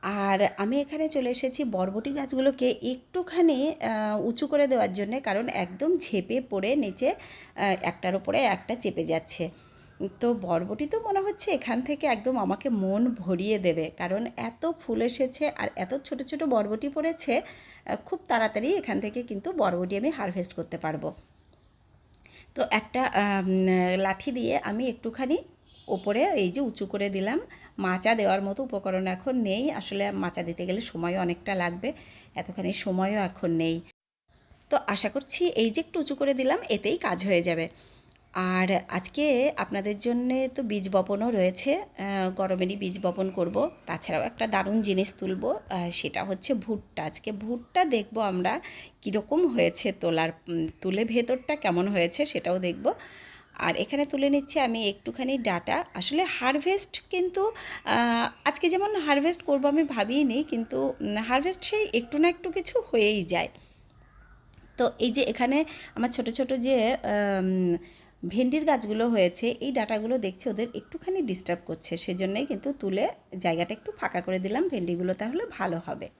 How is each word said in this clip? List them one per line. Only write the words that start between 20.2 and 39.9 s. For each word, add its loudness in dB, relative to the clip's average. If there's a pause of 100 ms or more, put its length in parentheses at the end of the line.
করতে -8
পারবো। -4 (1400)
তো 0
একটা, 0
আম, 2 (500)
লাঠি 0
দিয়ে 0
আমি -2
একটুখানি -2 (500)
ওপরে 0
এই 2
যে -4
উঁচু -4
করে -2
দিলাম। 0 (380)
মাচা 2
দেওয়ার 2
মতো -4
উপকরণ -2
এখন -2
নেই, 0
আসলে -2
মাচা -4
দিতে -6
গেলে 0
সময়ও -2
অনেকটা -2
লাগবে, -2 (420)
এতখানি -4
সময়ও 0
এখন -2
নেই। 2 (880)
তো 4 (100)
আশা 0
করছি -2
এই 4
যে 0
একটু -4
উঁচু -2
করে 2
দিলাম 2 (100)
এতেই 0
কাজ -2
হয়ে 4
যাবে। 0 (640)
আর 2
আজকে 2
আপনাদের -2